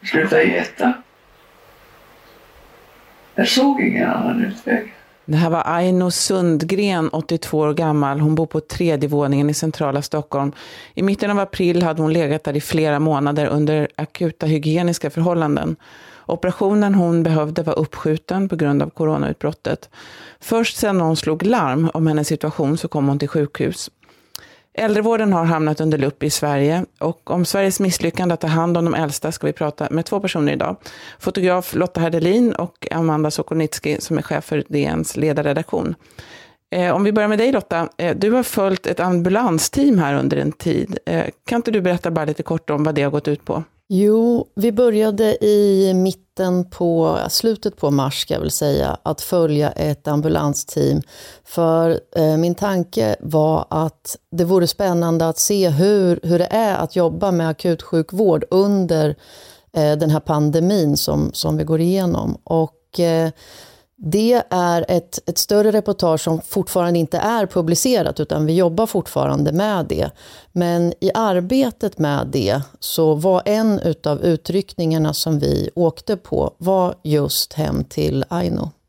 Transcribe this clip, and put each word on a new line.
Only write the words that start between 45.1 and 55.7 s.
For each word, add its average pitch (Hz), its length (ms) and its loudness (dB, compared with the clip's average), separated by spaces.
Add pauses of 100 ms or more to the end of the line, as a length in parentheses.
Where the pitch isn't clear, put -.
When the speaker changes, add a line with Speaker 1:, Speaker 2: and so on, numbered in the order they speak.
Speaker 3:
i 202 500 4
mitten 185 760 -2
på, 165 480 0 (100)
slutet 214 480 -2
på 147 140 0
mars 139 300 0
ska - 140 -4
jag - 60 -2
väl 151 100 -4
säga, 143 520 0
att 156 180 -4
följa 151 500 0
ett 151 380 -4
ambulansteam. 147 920 0 (420)
För, 165 560 2 (160)
eh, 156 200 2
min 170 180 2
tanke 202 680 -2
var 156 500 0
att - 460 -4 (140)
det 170 140 0
vore 175 220 4
spännande 165 600 0
att 165 100 -2
se 196 300 2
hur, 180 540 4